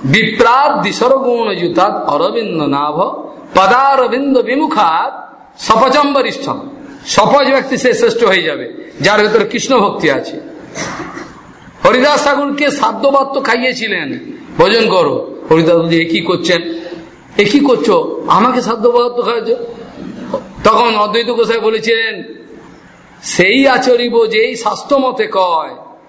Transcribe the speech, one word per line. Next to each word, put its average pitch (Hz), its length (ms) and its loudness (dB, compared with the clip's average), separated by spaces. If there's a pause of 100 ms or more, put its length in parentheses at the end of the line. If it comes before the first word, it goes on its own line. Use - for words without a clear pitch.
"বিপ্রাদ 226 800 2
দিশর 233 340 2
গুণ 233 360 -2
জুতাত 180 560 -2
অরবিন্দ 175 540 -2
নাভ, 147 340 -2 (580)
পদারবিন্দ 254 840 4
বিমুখাত 214 960 -2 (200)
সপচম 269 560 2
বরিষ্ঠম।" 233 560 -4 (360)
সপচ 254 420 0
ব্যক্তি 269 300 0
সে 247 160 2
শ্রেষ্ঠ 226 300 0
হয়ে 190 180 2
যাবে, 135 500 -8 (100)
যার 208 200 2
ভেতরে 214 240 2
কৃষ্ণ 247 340 0
ভক্তি 180 320 0
আছে। - 280 -4 (1400)
হরিদাস 269 400 4
ঠাকুরকে 285 480 0
সাধ্যবাদ 269 600 0
তো 262 80 -4
খাইয়েছিলেন, 214 800 -2 (380)
"ভোজন 214 320 4
করো।" 147 460 0 (160)
হরিদাস 165 240 4
বলছে, 165 260 2
"এ 165 40 -2
কি 165 160 -2
করছেন, 170 400 0 (760)
এ 208 80 4
কি 208 140 2
করছো, 220 680 0
আমাকে 233 340 2
সাধ্যবাদ 240 460 2
তো 240 140 -4
খাইয়েছ?" 233 360 -2 (1080)
তখন 226 320 2
অদ্বৈত 208 320 0
গোসাই 226 320 0
বলেছিলেন, 220 640 -2 (1000)
"সেই 233 440 4
আচরিব 240 580 2
যেই 226 300 0
শাস্ত্র 240 440 -2
মতে 240 320 0
কয়, 170 440 0 (340)